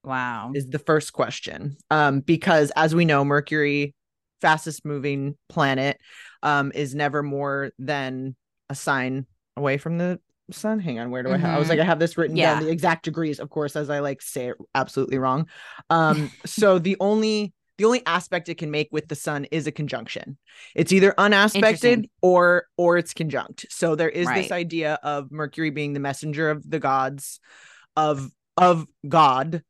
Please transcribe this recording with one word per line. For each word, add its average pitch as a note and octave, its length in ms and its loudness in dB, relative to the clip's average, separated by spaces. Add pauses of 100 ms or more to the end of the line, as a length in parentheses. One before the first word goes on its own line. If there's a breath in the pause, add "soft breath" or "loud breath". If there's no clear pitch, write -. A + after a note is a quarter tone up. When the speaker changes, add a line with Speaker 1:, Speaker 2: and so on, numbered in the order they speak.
Speaker 1:
Wow. B2 520 -6
Speaker 2:
Is C#3 140 -4
the C#3+ 100 -6
first D#3 340 0
question. C3 640 -6 (140)
Um, D3 300 4
because D#3+ 540 4
as D#3 200 2
we E3+ 100 6
know, C#3+ 200 4
Mercury, C#3+ 720 0 (460)
fastest D#3 440 0
moving C#3+ 520 -4 (120)
planet, C#3 520 0 (420 loud breath)
um, C#3+ 320 0
is C#3 200 -6
never D3 280 -2
more C#3 560 -4
than C3 560 -6 (360)
a C3+ 40 -6
sign C3 520 -2 (300)
away C#3 200 0
from E3 220 -6
the F3+ 200 -2 (320)
sun. G#3+ 300 -4
Hang C#3+ 180 -6
on, A#2+ 120 -8
where B2+ 120 -6
do B2+ 80 -2
I - 60 2
have, E3+ 140 0
I D#3+ 80 0
was D#3+ 100 2
Speaker 1:
Mm-hmm. - 100 -2
Speaker 2:
like, - 20 2
I D#3+ 40 4
have E3 160 2
this E3 180 0
written E3 160 0
down, D#3+ 240 2
Speaker 1:
Yeah. D#3 60 -2
Speaker 2:
the D#3 80 0
exact E3 320 0
degrees, D#3 340 -4
of D3 120 -12
course, D3 260 -4
as D3 140 -4
I, C#3+ 100 -2
like, C#3 220 -6
say B2+ 260 -8
it - 80 -8 (180)
absolutely C3+ 440 -2
wrong. C3 280 0 (440 loud breath)
Um, D#3 480 2
Speaker 1:
<laughs> - 80 -16
Speaker 2:
so G3 340 4
the F#3 180 0
only, G#3+ 540 0 (260)
the G3 60 2
only B3 220 2
aspect E3+ 420 -2
it E3 80 -8
can D#3 160 -8
make D3+ 180 -2
with D3+ 180 -4
the D3+ 60 -6
sun C#3+ 380 -6
is D3+ 160 -2
a D3 40 -6
conjunction. C3+ 640 -10 (380 loud breath)
It's E3 180 0
either F#3+ 240 6
unaspected G3+ 680 4
Speaker 1:
Interesting. A#3+ 260 4 (120)
Speaker 2:
or, F3+ 440 4 (100)
or F3 220 4
it's E3+ 160 -4
conjunct. - 560 -6
So E3 240 -2
there D#3+ 140 0
is F3 180 -2
this F#3 240 -2
Speaker 1:
Right. - 20 -2
Speaker 2:
idea D#3+ 500 -4
of C#3+ 280 -6
Mercury D#3 400 -4
being C#3+ 220 -6
the C#3+ 80 -4
messenger D3+ 500 -4
of D3 180 -6
the D#3 120 -4
gods, C3+ 580 -2 (560 soft breath)
of, D3+ 360 0 (260)
of F3 300 4 (200)
God D3 640 4